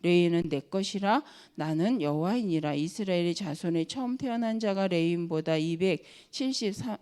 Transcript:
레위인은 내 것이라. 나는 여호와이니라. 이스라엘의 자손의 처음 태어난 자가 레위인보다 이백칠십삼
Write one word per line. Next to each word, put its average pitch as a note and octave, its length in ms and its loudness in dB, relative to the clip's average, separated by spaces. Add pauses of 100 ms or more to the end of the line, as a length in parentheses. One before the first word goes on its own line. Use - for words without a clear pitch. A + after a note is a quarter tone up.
레위인은 E3+ 460 4
내 C#3+ 100 0
것이라. G3 640 0 (320)
나는 D#3+ 480 0
여호와이니라. D#3 720 0
이스라엘의 F3 580 0
자손의 E3 540 -2
처음 B3+ 280 -4
태어난 A#3 440 -2
자가 G3 300 0
레위인보다 E3 680 0
이백칠십삼 F#3+ 1400 -2